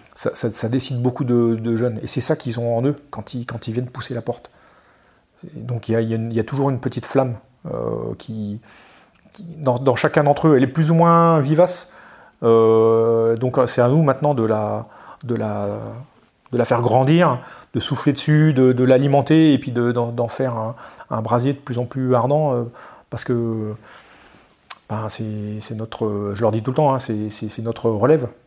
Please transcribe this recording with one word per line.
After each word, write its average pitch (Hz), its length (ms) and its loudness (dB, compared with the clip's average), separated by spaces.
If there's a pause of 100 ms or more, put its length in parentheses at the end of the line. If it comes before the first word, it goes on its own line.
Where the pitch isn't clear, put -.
(140)
ça, - 200 -6
ça, 117 160 -4
ça - 180 -6
décide 127 320 -4
beaucoup 123 220 -2
de, 120 320 2
de 113 220 -2
jeunes. 110 260 -4
Et 113 60 -10
c'est - 120 -6
ça 156 140 -2
qu'ils 120 240 -6
ont 117 180 -2
en 117 80 0
eux 143 120 0 (140)
quand - 240 -12
ils, 123 120 -8
quand 117 220 -10
ils 113 40 -6
viennent 123 160 -4
pousser 123 260 -12
la 113 80 -6
porte. - 280 -10 (960)
Et - 160 -18
donc 117 280 -8
il 113 40 -2
y 113 40 2
a, 117 40 2
il 113 80 -2
y 113 40 -4
a 113 40 -2
une, 113 160 -6
il 113 40 -4
y 110 40 2
a 110 40 -2
toujours 139 260 -2
une 127 100 -2
petite - 260 -6
flamme, 127 300 0 (340)
euh, 113 480 -6
qui, 107 420 -10 (720)
qui, - 120 -20
dans, 131 340 -2
dans 135 160 2
chacun 147 300 2
d'entre 143 240 2
eux, 147 80 6
elle 127 80 4
est 127 40 0
plus 160 220 0
ou 165 40 4
moins 170 460 6
vivace. 160 520 0 (500)
Euh, 113 920 4
donc 123 300 -2
c'est - 140 -2
à 123 80 4
nous 156 140 4
maintenant 143 320 0
de 117 100 0
la, 107 420 -2 (360)
de 117 120 -6
la, 104 440 -4 (760)
de 120 60 -2
la 123 60 0
faire 127 180 0
grandir, 131 580 4 (320)
de 120 80 -2
souffler - 320 -2
dessus, 151 400 4
de, 127 200 6
de 127 120 2
l'alimenter 143 680 4
et 131 60 4
puis - 120 -8
de, 120 220 0
d'en, 120 180 -2
d'en 117 180 -4
faire 127 280 -4
un, 113 180 -6 (360)
un 113 120 -4
brasier 120 300 0
de 139 60 -8
plus 120 200 -6
en 123 60 -2
plus 127 300 -2
ardent, 139 400 2
euh, 120 100 -2 (460)
parce 117 140 -8
que, 113 500 -4 (1120)
ben, 110 200 -6
c'est, 107 520 -8
c'est - 140 -12
notre, 104 600 -4
je 98 80 -8
leur 110 100 4
dis 113 100 -2
tout 131 80 -2
le 123 60 -4
temps, 147 160 4
hein, 131 60 0
c'est, 107 320 -4
c'est, 107 180 -10
c'est 110 140 -10
notre 117 260 -4
relève. 117 400 2 (180)